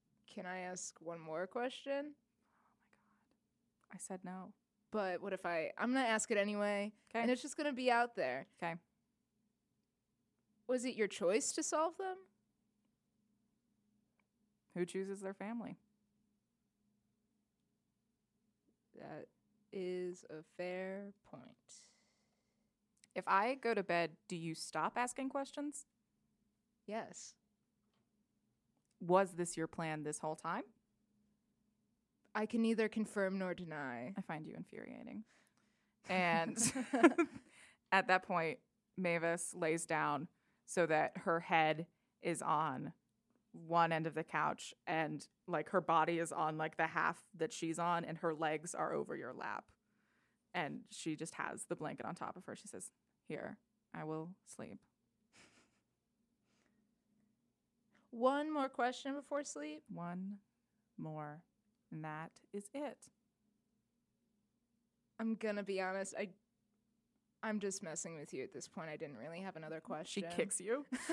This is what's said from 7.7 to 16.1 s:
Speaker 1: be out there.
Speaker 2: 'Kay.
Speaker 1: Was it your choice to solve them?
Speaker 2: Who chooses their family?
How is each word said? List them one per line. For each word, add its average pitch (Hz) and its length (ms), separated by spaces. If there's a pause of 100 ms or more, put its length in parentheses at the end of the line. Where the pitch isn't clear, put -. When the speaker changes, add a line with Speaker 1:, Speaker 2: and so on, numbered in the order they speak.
Speaker 1:
be 247 160
out 240 260
there. 139 300 (140)
Speaker 2:
'Kay. 170 160 (1900)
Speaker 1:
Was 247 180
it 262 80
your 208 140
choice 202 460
to 320 100
solve 330 340
them? 381 200 (2500)
Speaker 2:
Who 180 100
chooses 190 360
their 190 120
family? 214 460 (3250)